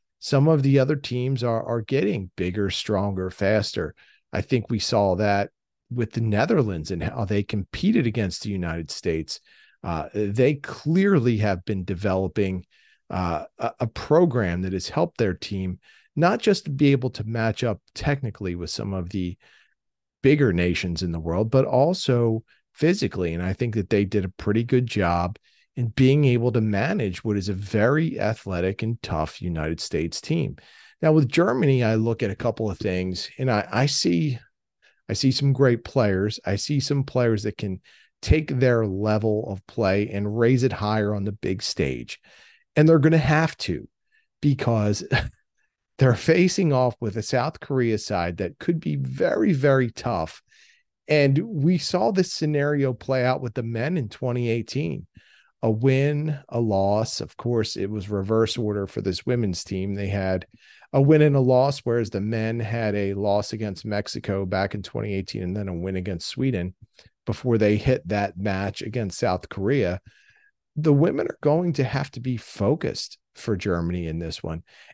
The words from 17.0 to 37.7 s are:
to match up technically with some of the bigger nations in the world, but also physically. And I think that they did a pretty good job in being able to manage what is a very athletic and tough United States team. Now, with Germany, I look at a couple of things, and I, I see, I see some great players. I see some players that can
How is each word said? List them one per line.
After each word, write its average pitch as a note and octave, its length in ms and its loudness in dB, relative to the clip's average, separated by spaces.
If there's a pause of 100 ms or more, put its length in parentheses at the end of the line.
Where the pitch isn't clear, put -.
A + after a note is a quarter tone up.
to - 140 -10
match A2+ 380 -2
up A2+ 180 -2 (140)
technically A2+ 600 -4
with F2 140 -8
some G#2 220 -6
of F2+ 180 -4
the F#2 280 -4 (840)
bigger C#3+ 320 4
nations F2 500 0
in F2 100 -2
the E2 80 -4
world, E2+ 280 0
but C3 160 4
also B2 800 2 (360)
physically. G2+ 560 0
And E2+ 80 -4
I F#2+ 100 -2
think A2+ 220 -4
that G2+ 160 -2
they G2+ 140 4
did G2 200 0
a F#2 60 -6
pretty G#2+ 340 -2
good B2 220 2
job F2+ 520 0 (380)
in A#2+ 120 -2
being C3+ 360 4
able A#2+ 280 2
to A#2 80 2
manage A2 640 -2
what G#2 140 -2
is F#2+ 120 -4
a G2+ 60 -4
very A2+ 640 0
athletic G2 640 -2
and A2+ 200 -4
tough D#2 400 -4
United E2 380 -4
States - 400 -4
team. - 360 -4 (440)
Now, D#3 120 4
with D#3 160 4
Germany, C3 560 2
I A2+ 100 4
look A2+ 280 0
at G#2+ 80 0
a F#2+ 60 -6
couple A2+ 320 -2
of F#2+ 100 -6
things, F#2 600 -4
and C3 100 0
I, G#2 220 0
I B2 160 2
see, D#3 520 0 (680)
I - 40 -2
see - 180 2
some C#3 220 2
great B2 320 4
players. G#2 600 0
I G2 120 -2
see C#3+ 240 -2
some C#3 240 -2
players A#2 400 0
that G#2+ 140 -6
can F#2+ 220 -6 (400)